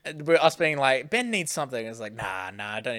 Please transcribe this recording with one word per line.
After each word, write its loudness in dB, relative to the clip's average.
Uh, -8
we're, 6
us 6
being 0
like, 2
"Ben 0
needs -2
something." -4
It's -10
like, -8
"Nah, -6
nah, -8
I -6
don't -4